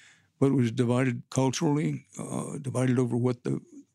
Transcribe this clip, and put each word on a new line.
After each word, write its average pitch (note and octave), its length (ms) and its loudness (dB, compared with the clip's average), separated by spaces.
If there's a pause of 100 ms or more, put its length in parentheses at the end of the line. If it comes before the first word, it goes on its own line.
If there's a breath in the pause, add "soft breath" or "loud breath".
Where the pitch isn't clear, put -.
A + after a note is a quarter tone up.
(400 loud breath)
but C3+ 60 4
it C#3 80 4
was A#2+ 180 2
divided B2 560 0
culturally, C#3+ 800 0 (120)
uh, - 380 -8
divided B2+ 420 0
over B2+ 200 0
what B2 260 -2
the, C3+ 160 -2 (340)